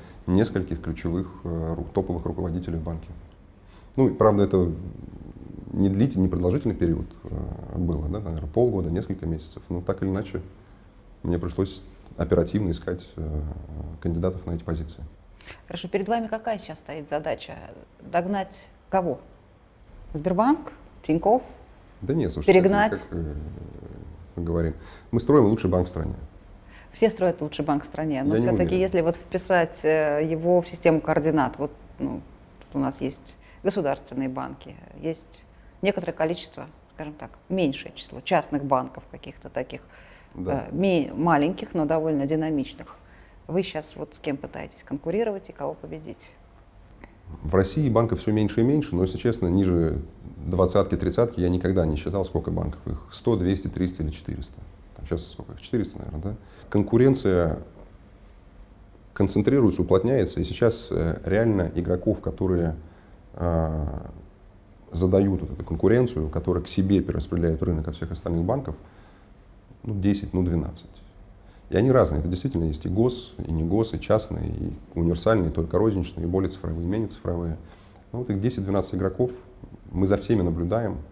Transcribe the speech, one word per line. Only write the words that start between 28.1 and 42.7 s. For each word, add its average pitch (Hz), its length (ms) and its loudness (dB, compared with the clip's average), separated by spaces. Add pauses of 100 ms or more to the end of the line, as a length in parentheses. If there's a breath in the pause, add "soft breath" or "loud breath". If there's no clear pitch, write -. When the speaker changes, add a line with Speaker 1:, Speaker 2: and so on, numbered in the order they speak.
Speaker 2:
но 120 140 2
Speaker 1:
Я 110 40 4
не - 60 2
Speaker 2:
всё-таки, 180 220 4
Speaker 1:
уверен. 180 140 2
Speaker 2:
если 185 180 2
вот 165 160 2
вписать, 180 680 0
э, 151 460 4
его 170 300 4
в 170 80 -2
систему 160 320 4
координат, 151 580 2
вот, 143 140 -4 (260)
ну, 131 220 -4 (400)
тут - 160 -14
у - 20 0
нас 135 220 -2
есть - 340 -8 (300 loud breath)
государственные 135 640 -2
банки, 131 480 -10 (240)
есть - 420 -8 (400 soft breath)
некоторое 185 300 0
количество, - 540 -4 (280)
скажем 151 200 -12
так, - 160 -14 (180)
меньшее 175 460 -2
число - 260 -16
частных 147 440 0
банков 131 460 -2
каких-то - 400 -16
таких, - 300 -8 (540 loud breath)
Speaker 1:
Да. 92 360 -4
Speaker 2:
э, - 40 -8
ме-, 175 380 2
маленьких, 165 600 2
но 160 100 0
довольно 156 420 0
динамичных. 156 680 -2 (520 soft breath)